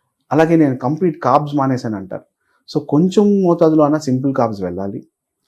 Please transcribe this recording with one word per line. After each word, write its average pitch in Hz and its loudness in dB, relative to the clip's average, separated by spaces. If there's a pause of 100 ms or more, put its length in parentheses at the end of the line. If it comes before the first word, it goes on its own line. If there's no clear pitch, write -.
(320)
అలాగే, 160 4
"నేను 147 2
కంప్లీట్ 151 -4
కార్బ్స్ 143 0
మానేశాను" 127 -2
అంటారు. 95 -12 (520)
So, 151 -4
కొంచెం 190 2
మోతాదులో 165 4
అన్నా 151 0
సింపుల్ 135 -2
కార్బ్స్ 113 -2
వెళ్ళాలి, 95 -8 (400)